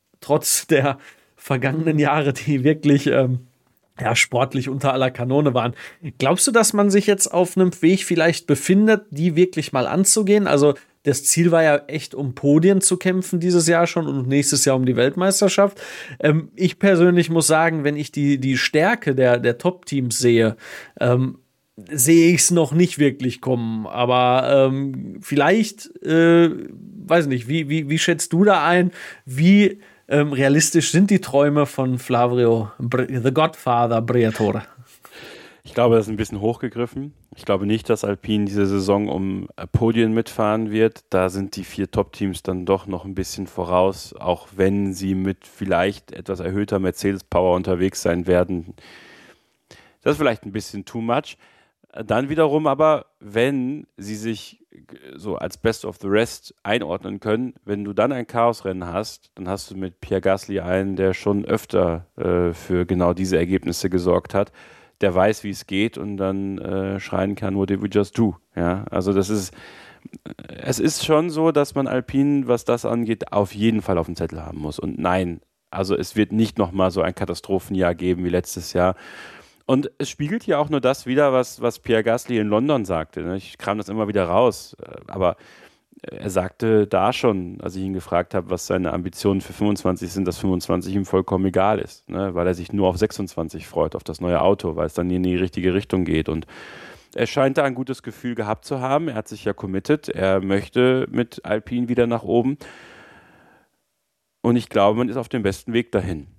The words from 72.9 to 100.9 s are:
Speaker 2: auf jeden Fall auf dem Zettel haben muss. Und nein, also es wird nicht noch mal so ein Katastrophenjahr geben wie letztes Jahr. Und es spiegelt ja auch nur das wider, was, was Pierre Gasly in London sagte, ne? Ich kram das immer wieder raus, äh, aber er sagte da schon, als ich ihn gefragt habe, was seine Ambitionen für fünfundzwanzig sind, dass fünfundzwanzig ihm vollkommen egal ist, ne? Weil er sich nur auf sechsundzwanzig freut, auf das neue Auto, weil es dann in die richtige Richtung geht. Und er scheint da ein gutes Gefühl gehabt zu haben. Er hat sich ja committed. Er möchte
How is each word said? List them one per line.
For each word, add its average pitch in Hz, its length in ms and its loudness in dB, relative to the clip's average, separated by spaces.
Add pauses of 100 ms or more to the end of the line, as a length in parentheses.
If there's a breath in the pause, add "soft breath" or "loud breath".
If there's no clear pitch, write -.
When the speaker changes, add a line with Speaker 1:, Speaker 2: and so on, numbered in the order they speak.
Speaker 2:
auf 101 220 0
jeden 107 300 0
Fall 90 160 0
auf 82 80 -2
dem 87 80 -10
Zettel 82 280 -8
haben 80 160 -12
muss. 76 200 -8
Und - 180 -8
nein, 90 440 -2 (280)
also 95 260 -4
es - 200 -6
wird 107 160 2
nicht 110 260 0
noch 92 140 0
mal 95 180 0
so 90 120 -2
ein 90 120 -2
Katastrophenjahr 90 800 -2
geben 90 320 -2
wie 87 40 -2
letztes 87 440 -6
Jahr. 92 220 2 (720 loud breath)
Und 135 320 0
es 139 100 -6
spiegelt 160 380 -6
ja 156 100 0
auch 147 120 -2
nur 143 120 -2
das 127 240 -2
wider, 139 260 2
was, 127 300 -2
was 117 160 -2
Pierre 113 240 0
Gasly 117 380 -2
in 107 80 0
London 117 380 0
sagte, 82 360 -6
ne? 85 140 -6
Ich - 240 -14
kram - 180 -4
das 98 120 -10
immer 107 180 -4
wieder 101 160 0
raus, 101 580 0
äh, - 140 -18 (120)
aber 90 280 -2 (680 soft breath)
er - 260 -12
sagte 101 560 0
da 98 260 0
schon, 95 480 -4
als 90 160 -10
ich 95 60 -8
ihn 95 120 -4
gefragt 90 420 -4
habe, 90 160 -4
was - 160 -4
seine 92 260 -2
Ambitionen 92 480 -2
für - 100 -16
fünfundzwanzig 95 600 -2
sind, 92 140 -4
dass 87 120 -4
fünfundzwanzig 92 580 -2
ihm 98 100 -2
vollkommen 95 400 0
egal 95 340 0
ist, - 280 -14
ne? 92 280 -6
Weil 87 120 0
er 92 60 2
sich 87 180 -8
nur 101 160 0
auf 87 100 0
sechsundzwanzig 82 720 -6
freut, 78 280 -4
auf - 100 -12
das - 160 -10
neue 87 180 0
Auto, 87 380 0
weil 82 80 -2
es 80 80 -8
dann 87 160 -2
in 92 140 -2
die 90 120 0
richtige 90 380 -2
Richtung 92 320 -2
geht. 80 240 0
Und 80 160 -6 (720 loud breath)
er 117 100 -2
scheint 135 320 0
da 147 60 2
ein 135 120 -2
gutes 127 280 -8
Gefühl 120 320 -10
gehabt 107 280 -4
zu 139 160 -6
haben. 147 300 -2
Er 117 60 -8
hat 110 120 -6
sich - 160 -16
ja 104 80 -2
committed. 98 560 -4
Er 95 320 0
möchte 123 720 0